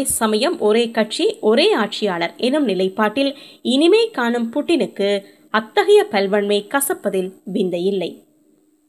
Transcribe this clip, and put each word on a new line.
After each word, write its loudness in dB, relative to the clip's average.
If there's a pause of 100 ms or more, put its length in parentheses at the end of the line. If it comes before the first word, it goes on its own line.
(120)
சமயம், 0
ஒரே 2
கட்சி, -2 (160)
ஒரே 2
ஆட்சியாளர் -4
எனும் 0
நிலைப்பாட்டில் 0 (340)
இனிமை 4
காணும் -2
புட்டினுக்கு -2 (440)
அத்தகைய 4
பல்வன்மை 0
கசப்பதில் -4 (180)
விந்தை -2
இல்லை. -2 (800)